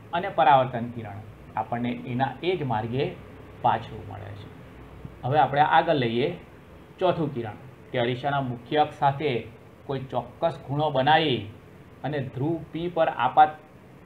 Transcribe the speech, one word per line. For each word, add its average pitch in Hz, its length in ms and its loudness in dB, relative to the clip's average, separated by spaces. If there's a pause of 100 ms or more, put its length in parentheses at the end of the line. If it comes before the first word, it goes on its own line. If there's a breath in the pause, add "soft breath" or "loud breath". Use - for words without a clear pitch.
(160)
અને 190 120 -4 (100)
પરાવર્તન 127 560 6
કિરણ 107 260 -10 (400)
આપણને 120 300 -2 (220)
એના 131 200 0 (160)
એ - 100 4
જ - 20 -4 (120)
માર્ગે 117 320 -2 (580)
પાછું 113 480 0
મળે 101 200 -12 (100)
છે. - 80 -16 (720)
હવે 135 220 0
આપણે 139 200 4 (140)
આગળ 165 260 4
લઈએ 117 240 0 (720)
ચોથું 170 380 2
કિરણ, 110 220 -8 (320)
કે 127 140 -4
અરીસાના 139 480 -2
મુખ્ય 151 320 0
અક્ષ - 180 -8
સાથે 139 300 2 (540)
કોઈ 139 160 -4 (100)
ચોક્કસ 139 420 -2 (100)
ખૂણો 143 220 0 (100)
બનાવી 143 440 4 (640)
અને 147 140 -4 (160)
ધ્રુવ 156 220 -2 (160)
P 170 240 -4
પર 160 120 4 (160)
આપાત 156 280 6 (540)